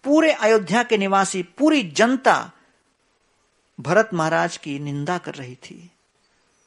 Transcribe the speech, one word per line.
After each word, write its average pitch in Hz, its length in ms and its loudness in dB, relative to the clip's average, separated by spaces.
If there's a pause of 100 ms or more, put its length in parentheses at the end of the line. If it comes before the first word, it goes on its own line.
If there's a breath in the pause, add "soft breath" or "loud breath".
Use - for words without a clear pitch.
पूरे 302 280 4
अयोध्या 220 500 2
के 233 160 0
निवासी, 196 440 0
पूरी 294 400 0
जनता 196 680 0 (1300)
भरत 185 340 0
महाराज 165 420 -2
की 143 220 -10
निंदा 143 400 -6
कर 143 160 -12
रही 127 200 -16
थी - 360 -20 (760)